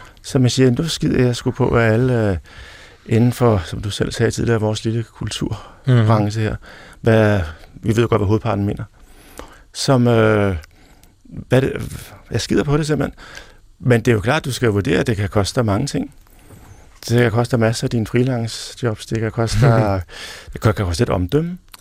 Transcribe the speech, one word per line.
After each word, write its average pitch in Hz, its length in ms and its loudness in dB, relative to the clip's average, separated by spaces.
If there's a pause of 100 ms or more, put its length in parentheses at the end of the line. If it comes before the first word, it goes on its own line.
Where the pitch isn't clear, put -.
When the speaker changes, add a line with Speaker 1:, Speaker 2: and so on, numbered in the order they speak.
(220)
Speaker 1:
så - 160 -2
man 123 120 4
siger, 127 200 4
"Nu 156 180 0
skider 147 360 0
jeg 123 120 0
sgu - 140 -2
på, 123 200 0
hvad 117 220 2
alle, 117 380 2
øh, 90 60 0 (720)
inden 117 260 2
for, 110 320 2
som 107 180 -10
du 104 80 -6
selv - 220 -4
sagde 113 180 0
tidligere, 113 300 -2
vores 107 240 -2
lille 113 180 -2
kulturbranche 110 1400 0
Speaker 2:
Mhm. 107 80 -2
Speaker 1:
her, - 80 -4 (440)
hvad, 107 400 4 (340)
vi - 140 -8
ved 113 140 2
jo 113 80 2
godt, 110 100 2
hvad 101 80 0
hovedparten 101 380 0
mener." 110 180 -6 (920)
Som, 123 340 2
øh, 107 480 4 (920)
hvad 131 140 4
det, 139 100 -2 (580)
jeg 120 100 -4
skider - 240 0
på 147 120 0
det 156 100 -2
simpelthen. 147 320 -4 (600)
Men 120 220 2
det 104 80 -2
er 120 40 4
jo 107 80 2
klart, 135 240 0
du 135 80 -6
skal 120 180 0
vurdere, 101 300 0
at 127 60 -2
det 117 100 0
kan 101 120 -4
koste 101 280 -2
dig 123 100 0
mange 107 200 0
ting. - 280 -6 (960)
Det 117 140 2
kan 117 80 4
koste 117 200 0
dig 123 100 0
masser 113 240 0
af 131 60 -2
dine 113 160 -2
freelance-jobs, 120 1000 -4
det 113 140 -4
kan 110 120 -4
koste 107 280 0
dig, 110 420 4 (200)
Speaker 2:
<laughs> - 300 -18
Speaker 1:
det - 80 -10
kan, 107 140 2
kan 104 120 -2
koste 87 160 -2
et - 80 -2
omdømme. 151 480 -2 (220)